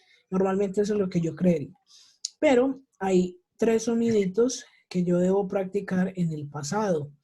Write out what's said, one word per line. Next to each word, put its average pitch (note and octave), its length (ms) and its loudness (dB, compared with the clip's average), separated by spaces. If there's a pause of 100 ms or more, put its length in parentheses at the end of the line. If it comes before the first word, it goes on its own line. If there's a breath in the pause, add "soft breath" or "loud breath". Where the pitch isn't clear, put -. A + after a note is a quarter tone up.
(300 soft breath)
Normalmente F#3+ 520 0
eso G#3 120 0
es G#3 60 0
lo F#3+ 80 0
que F3+ 120 -2
yo D#3+ 140 -2
creería. E3 400 0 (640 soft breath)
Pero C4+ 420 2 (180)
hay F#3 420 0 (160)
tres A3+ 280 2
soniditos A#3 800 0 (240 soft breath)
que F3+ 160 -2
yo F3 140 2
debo F#3+ 280 2
practicar F#3+ 680 -2
en E3+ 160 -2
el D3 160 -8
pasado. D3+ 600 -4 (140)